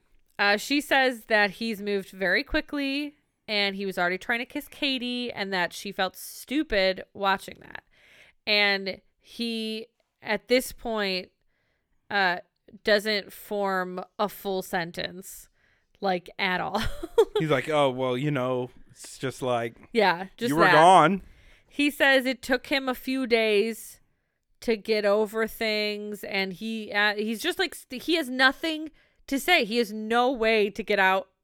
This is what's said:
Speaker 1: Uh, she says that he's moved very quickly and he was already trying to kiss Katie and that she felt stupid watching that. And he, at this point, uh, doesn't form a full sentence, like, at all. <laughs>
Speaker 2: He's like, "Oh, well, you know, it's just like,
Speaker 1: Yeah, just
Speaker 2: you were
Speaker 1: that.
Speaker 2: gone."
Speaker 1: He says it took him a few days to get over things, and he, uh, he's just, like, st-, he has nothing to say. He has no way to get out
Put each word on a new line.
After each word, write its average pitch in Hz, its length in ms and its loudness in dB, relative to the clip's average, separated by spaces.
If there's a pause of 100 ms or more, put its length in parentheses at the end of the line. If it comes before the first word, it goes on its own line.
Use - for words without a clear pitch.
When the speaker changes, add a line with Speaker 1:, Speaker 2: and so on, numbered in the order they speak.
(380)
Speaker 1:
Uh, 202 180 4
she 277 240 -2
says 262 460 2
that 208 260 2
he's 226 280 -6
moved 202 300 -4
very 190 340 0
quickly 285 720 -4 (340)
and 202 280 -2
he 202 100 -6
was 190 120 -6
already 180 200 0
trying 233 200 -4
to 247 80 -8
kiss - 220 -10
Katie 247 640 -4
and 196 200 -8
that 180 200 -2
she - 200 -12
felt 185 240 -4
stupid 196 840 -2 (120)
watching 196 460 -4
that. - 220 -18 (640)
And 202 540 0 (200)
he, 226 680 -8 (360)
at - 260 -6
this 254 240 2
point, 202 580 -6 (800)
uh, 190 280 0 (460)
doesn't 208 480 0
form 185 680 -4 (160)
a 214 100 0
full 190 340 -6
sentence, 175 840 -8 (520)
like, 185 380 -2
at 180 220 0
all. 185 220 -4 (280)
<laughs> - 280 2
Speaker 2:
He's 165 120 2
like, 135 180 2
"Oh, 147 220 4
well, 127 260 -2
you 143 140 -2
know, 127 400 0 (200)
it's - 280 -18
just - 240 -6
like, 120 340 -2 (160)
Speaker 1:
Yeah, 190 340 2 (100)
just - 140 -2
Speaker 2:
you 147 60 0
were 165 80 6
Speaker 1:
that. 185 80 8
Speaker 2:
gone." 170 500 8 (460)
Speaker 1:
He 285 220 0
says 269 360 4
it 254 160 -4
took 254 260 -2
him 269 200 -2
a 254 60 -2
few 262 320 -4
days 220 760 0 (600)
to 226 160 -2
get 214 280 -2
over 214 420 2
things, 208 800 -4
and 190 280 -4
he, 220 400 -8
uh, 208 220 2
he's 214 260 -4
just, 330 180 -4
like, 381 160 -2
st-, - 280 -14
he 320 140 -2
has 302 120 -2
nothing 277 640 0 (360)
to 277 140 -2
say. 339 240 2
He 214 140 -2
has 214 140 0
no 226 380 0
way 220 400 2
to 220 120 -8
get 202 160 0
out 190 300 2 (160)